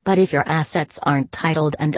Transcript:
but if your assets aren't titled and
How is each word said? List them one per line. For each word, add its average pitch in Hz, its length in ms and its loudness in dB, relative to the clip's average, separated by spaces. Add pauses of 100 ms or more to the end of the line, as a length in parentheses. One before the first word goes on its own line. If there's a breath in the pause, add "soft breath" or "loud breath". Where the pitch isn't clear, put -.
but 190 140 2
if 185 160 2
your 175 120 2
assets 156 580 -2
aren't 139 280 0
titled 156 480 -2
and 151 180 -2